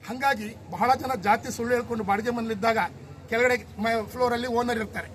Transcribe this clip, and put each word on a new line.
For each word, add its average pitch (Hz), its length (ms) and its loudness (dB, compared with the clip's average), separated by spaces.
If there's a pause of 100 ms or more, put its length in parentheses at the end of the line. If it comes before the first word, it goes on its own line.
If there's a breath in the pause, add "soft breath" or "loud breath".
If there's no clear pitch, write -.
ಹಂಗಾಗಿ 233 480 -2 (140)
ಬಹಳ 214 240 4
ಜನ 262 260 -2
ಜಾತಿ 214 320 2
ಸುಳ್ಳು 240 220 0
ಹೇಳ್ಕೊಂಡು 233 300 -2
ಬಾಡಿಗೆ 208 260 0
ಮನೆಯಲ್ಲಿದ್ದಾಗ 226 480 0 (520)
ಕೆಳಗಡೆ 247 260 4
ಮ-, 226 500 -2
ಫ್ಲೋರಲ್ಲಿ 240 400 0
ಓನರ್ 240 320 2
ಇರ್ತಾರೆ 202 360 -6